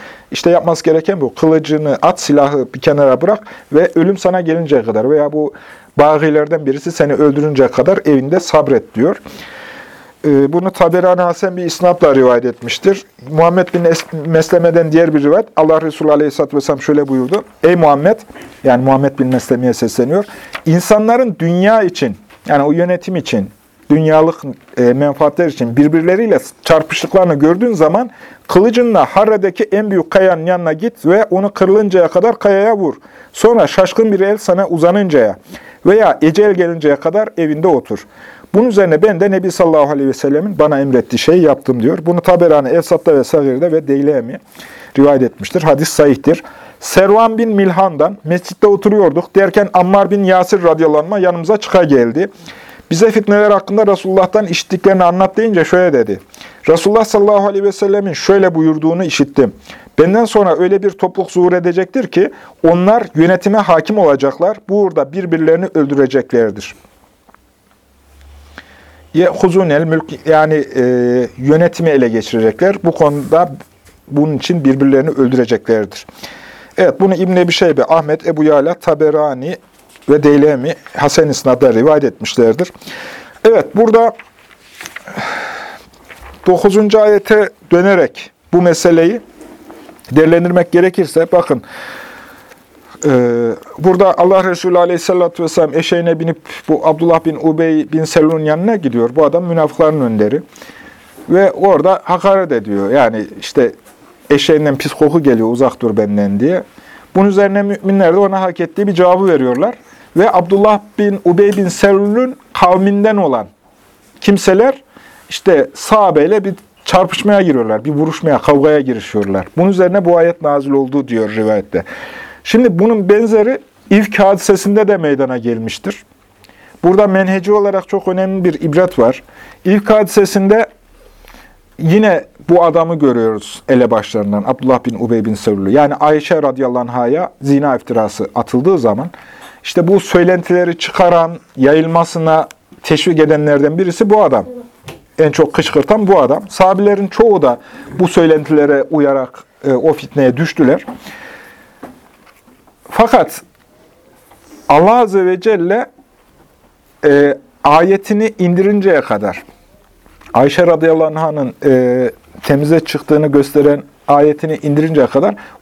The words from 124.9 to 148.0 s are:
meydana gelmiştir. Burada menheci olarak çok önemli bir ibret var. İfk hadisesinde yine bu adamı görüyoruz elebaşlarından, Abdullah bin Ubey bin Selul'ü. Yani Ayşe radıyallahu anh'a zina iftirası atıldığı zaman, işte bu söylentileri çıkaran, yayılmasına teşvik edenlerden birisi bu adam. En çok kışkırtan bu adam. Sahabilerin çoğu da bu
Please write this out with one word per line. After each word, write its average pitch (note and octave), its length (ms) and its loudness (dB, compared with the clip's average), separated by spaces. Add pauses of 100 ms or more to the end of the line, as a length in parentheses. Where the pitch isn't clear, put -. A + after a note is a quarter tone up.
meydana C3+ 400 -2
gelmiştir. A2+ 680 -8 (800)
Burada F#3+ 240 4
menheci F#3+ 460 0
olarak G3 360 -2
çok F#3+ 180 -4
önemli F#3+ 360 -4
bir E3+ 180 -2
ibret E3+ 380 0
var. A#2 240 0 (420)
İfk G3+ 240 0
hadisesinde G#3 760 2 (1160)
yine F3 440 0 (240)
bu E3+ 140 4
adamı E3 360 0
görüyoruz A2+ 680 -2
elebaşlarından, G#2+ 800 0
Abdullah B2+ 380 -2
bin A2+ 140 -6
Ubey A2+ 260 -2
bin A2 80 -4
Selul'ü. G2 380 -2
Yani C#3+ 240 2
Ayşe D3+ 480 0
radıyallahu B2+ 360 -4
anh'a B2 520 -4 (100)
zina C#3 340 0
iftirası A2 600 -4
atıldığı C#3+ 440 0
zaman, A2+ 280 -2 (560)
işte E3+ 240 -2
bu G3 120 2
söylentileri F3 800 0
çıkaran, E3+ 540 0 (260)
yayılmasına D#3+ 920 0 (360)
teşvik D#3 360 0
edenlerden D3+ 580 2
birisi F#3+ 320 -2
bu G#3+ 140 4
adam. B2+ 220 0 (720)
En D#3 120 2
çok - 220 0
kışkırtan - 540 0
bu F#3 140 4
adam. D3+ 280 -2
Sahabilerin G3 580 0
çoğu G#3+ 340 2
da B2 180 0 (400)
bu F3+ 80 2